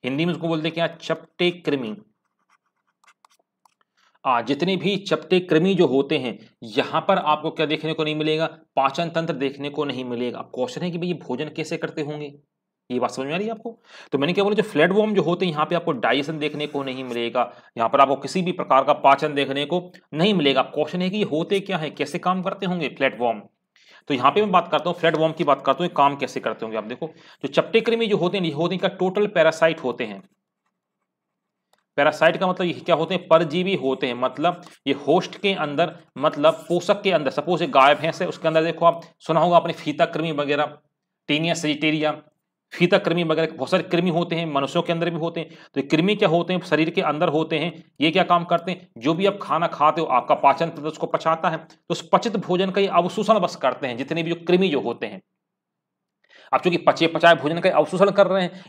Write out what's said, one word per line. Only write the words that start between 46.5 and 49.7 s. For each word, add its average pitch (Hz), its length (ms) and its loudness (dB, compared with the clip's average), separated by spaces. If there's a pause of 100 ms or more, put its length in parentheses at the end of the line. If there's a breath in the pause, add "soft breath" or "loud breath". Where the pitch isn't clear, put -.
हैं, 180 80 -2
शरीर 160 300 0
के 170 100 -2
अंदर 160 280 0
होते 156 300 0
हैं। 160 260 -8 (160)
ये 311 100 4
क्या 190 120 2
काम 175 220 2
करते 170 260 -2
हैं, 175 180 -10 (100)
जो 131 160 0
भी 185 120 0
आप 196 160 0
खाना 160 240 -2
खाते 156 340 2